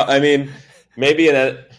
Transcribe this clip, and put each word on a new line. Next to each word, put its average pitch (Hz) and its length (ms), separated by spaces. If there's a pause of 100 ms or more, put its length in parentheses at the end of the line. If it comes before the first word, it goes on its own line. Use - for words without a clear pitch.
I 139 120
mean, 143 320 (460)
maybe 151 320
in 143 60
a 131 280 (160)